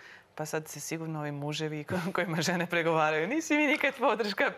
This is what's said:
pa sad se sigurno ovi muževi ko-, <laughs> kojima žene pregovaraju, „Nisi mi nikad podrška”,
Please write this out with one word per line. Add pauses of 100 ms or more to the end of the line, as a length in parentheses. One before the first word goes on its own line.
(340)
pa
sad
se
sigurno
ovi
muževi
ko-,
<laughs>
kojima
žene
pregovaraju,
„Nisi
mi
nikad
podrška”,